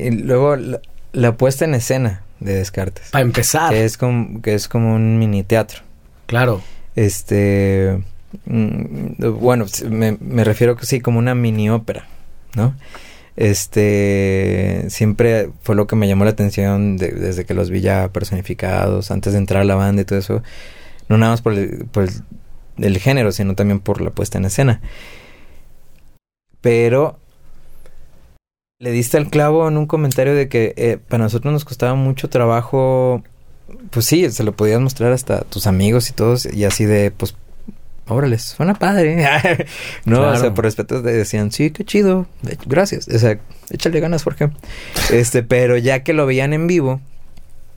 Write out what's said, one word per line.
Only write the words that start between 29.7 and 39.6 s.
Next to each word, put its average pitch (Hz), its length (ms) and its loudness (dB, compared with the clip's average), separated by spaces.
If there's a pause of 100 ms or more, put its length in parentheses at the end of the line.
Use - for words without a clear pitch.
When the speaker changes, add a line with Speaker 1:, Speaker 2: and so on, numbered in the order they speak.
Speaker 1:
un 151 80 0
comentario 143 500 0
de 139 140 0
que, 113 280 0
eh, 117 200 0 (100)
para 117 160 0
nosotros 117 300 0
nos 151 120 -2
costaba 127 300 -2
mucho 135 340 0
trabajo, 127 960 2 (680)
pues 113 140 0
sí, 165 260 4
se 117 120 -4
lo 104 120 0
podías 107 260 2
mostrar 131 300 2
hasta 127 280 0
a - 20 -4
tus - 260 -4
amigos 101 420 4
y - 40 -8
todos, 120 380 2
y 104 140 -2
así 101 200 2
de, 104 260 4
pues, - 240 -6 (720)
órale, 120 320 0
suena 175 360 0
padre. 170 500 2
<laughs> 151 800 0